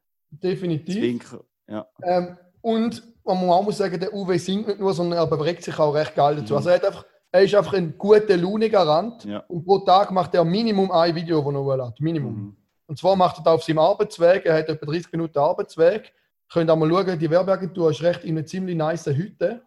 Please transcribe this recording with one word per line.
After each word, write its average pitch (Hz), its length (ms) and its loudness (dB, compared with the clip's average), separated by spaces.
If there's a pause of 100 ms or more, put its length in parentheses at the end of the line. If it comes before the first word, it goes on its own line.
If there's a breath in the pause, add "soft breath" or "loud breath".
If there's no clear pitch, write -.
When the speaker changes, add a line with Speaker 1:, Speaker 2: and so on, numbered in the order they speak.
(300)
Speaker 1:
Definitiv. 180 680 -6
Speaker 2:
Zwinker, 120 480 -6 (240)
ja. 107 180 -12 (160)
Speaker 1:
Ähm, 180 340 -2 (240)
und 226 420 -4 (220)
man 185 140 -2
muss 180 160 0
auch 190 80 2
muss 208 160 -4
sagen, 185 220 -4
der 185 120 -6
Uwe 185 260 -2
singt 202 280 -4
nicht 202 140 -6
nur, 190 120 0
sondern 170 280 -2
er 160 80 2
bewegt 156 340 -2
sich 156 160 -10
auch 147 160 2
recht 151 220 -2
geil 147 200 4
dazu. 147 180 -4
Speaker 2:
Mhm. - 20 0
Speaker 1:
Also 143 140 -2
er 180 60 6
hat 185 100 0
einfach, 185 200 -6 (240 soft breath)
er 185 120 6
ist 196 120 4
einfach 196 200 2
ein 170 220 -2
guter 208 400 4
Laune-Garant. 196 880 0
Speaker 2:
Ja. 208 220 -10
Speaker 1:
Und 175 180 -10
pro 190 140 4
Tag 196 320 4
macht 185 240 -2
er 170 100 4
Minimum 190 460 0
ein 170 240 2
Video, 165 260 0
das 143 140 -4
er 139 60 -4
hochlädt. 131 400 -4
Minimum. 147 340 -4
Speaker 2:
Mhm. 101 220 -12 (320)
Speaker 1:
Und 147 100 -12
zwar 185 180 2
macht 175 220 2
er 156 60 -14
das 165 100 6
auf 160 100 0
seinem 156 140 0
Arbeitsweg. 175 680 2
Er 160 140 2
hat 160 100 -2
etwa 151 180 -6
dreißig 165 260 -6
Minuten 165 260 -4
Arbeitsweg. 175 720 0 (400)
Könnt 165 180 0
ihr 160 60 6
mal 156 120 0
schauen, 180 300 0
die 160 120 -2
Werbeagentur 180 600 0
ist 147 120 -6
recht 175 220 0
in 165 120 -4
einer 156 100 -6
ziemlich 185 300 -8
nice 160 300 -4
Hütte, 185 600 -4